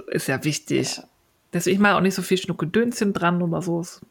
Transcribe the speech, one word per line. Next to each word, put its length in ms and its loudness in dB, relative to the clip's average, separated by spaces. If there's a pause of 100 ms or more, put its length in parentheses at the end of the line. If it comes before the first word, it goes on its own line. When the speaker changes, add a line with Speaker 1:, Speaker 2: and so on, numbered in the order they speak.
Speaker 1:
ist 200 -2
ja 160 -2
wichtig. 540 -2
Speaker 2:
Ja. 60 -16 (500)
Speaker 1:
Deswegen, 220 0
ich 40 0
mache 180 6
auch 40 2
nicht 140 2
so 80 -4
viel 160 2
Schnuckedönschen 760 0
dran 300 0
oder 180 -2
so. 180 -2
Es 300 -10